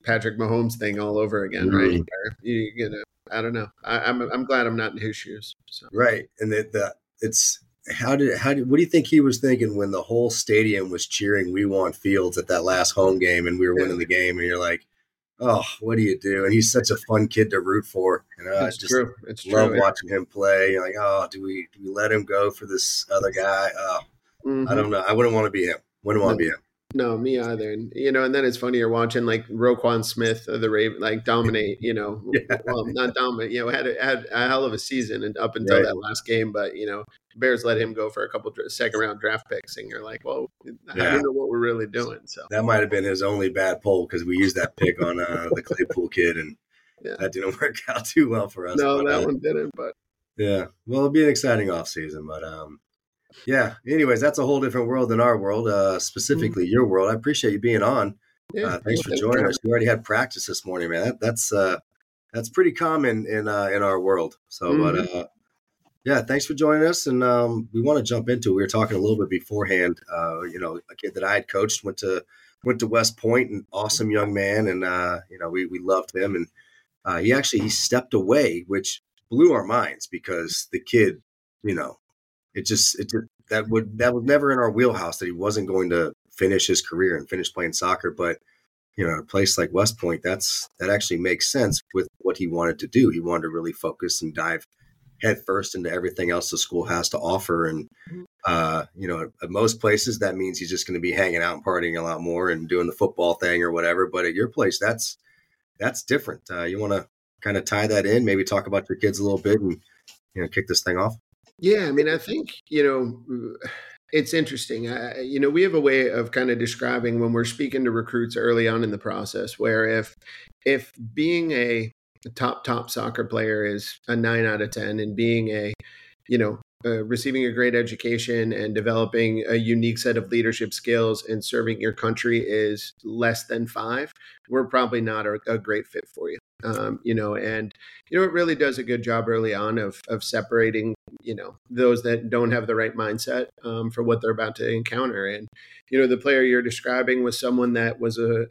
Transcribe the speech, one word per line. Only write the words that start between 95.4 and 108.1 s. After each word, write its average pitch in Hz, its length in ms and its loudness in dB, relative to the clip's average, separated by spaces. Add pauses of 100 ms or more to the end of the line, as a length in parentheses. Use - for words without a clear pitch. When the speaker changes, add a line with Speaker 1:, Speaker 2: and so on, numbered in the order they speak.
Speaker 2:
into 85 160 -6
everything 87 400 -2
else 87 180 -2
the 82 80 -4
school - 280 -2
has 85 240 -2
to - 100 -4
offer. 85 480 -2
And, 78 200 -6 (240)
Speaker 1:
Mm-hmm. 90 120 -14 (240)
Speaker 2:
uh, 82 380 0 (100)
you 92 120 -8
know, 82 140 -4
at, 76 80 -8 (140)
at 82 80 -10
most 113 280 0
places, 107 400 0
that 95 160 -2
means 92 220 -4
he's 87 140 -8
just 90 160 -4
gonna 90 120 -4
be 87 120 -2
hanging 87 320 0
out 87 100 0
and 76 100 -12
partying 85 360 -2
a - 20 -4
lot 82 180 -4
more 85 300 -2
and 82 180 -4
doing 87 200 0
the 80 60 -4
football 87 420 0
thing 87 260 0
or 85 100 2
whatever. 85 360 2
But 90 180 -2
at 85 80 -2
your 101 140 0
place, 104 320 0
that's, 113 380 -2 (640)
that's 127 220 -2
different. - 480 -4
Uh, 87 140 -6
you 92 160 -4
wanna 101 280 -2 (360)
kinda 98 180 0
tie 104 240 0
that 101 220 2
in, 117 180 4